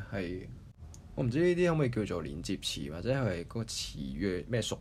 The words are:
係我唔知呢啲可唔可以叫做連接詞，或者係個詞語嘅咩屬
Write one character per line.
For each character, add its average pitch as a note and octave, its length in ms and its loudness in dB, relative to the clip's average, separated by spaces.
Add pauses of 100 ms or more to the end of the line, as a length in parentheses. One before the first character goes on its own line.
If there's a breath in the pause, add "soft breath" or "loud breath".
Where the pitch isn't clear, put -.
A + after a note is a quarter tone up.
(120)
係 F#2 360 -2 (680)
我 D3 80 2
唔 B2+ 60 2
知 B2 100 2
呢 F3+ 160 6
啲 F3 140 6
可 E3 60 6
唔 - 20 4
可 D3+ 80 6
以 B2 40 4
叫 A2 160 2
做 F2+ 160 -2
連 D2+ 220 -6
接 G2 140 0
詞， - 320 -4
或 E2 120 -6
者 A2+ 120 2
係 G2 320 0
個 A2+ 180 -4
詞 - 340 -6
語 C2+ 220 -4
嘅 F#2 280 0
咩 A#2 140 2
屬 - 200 -2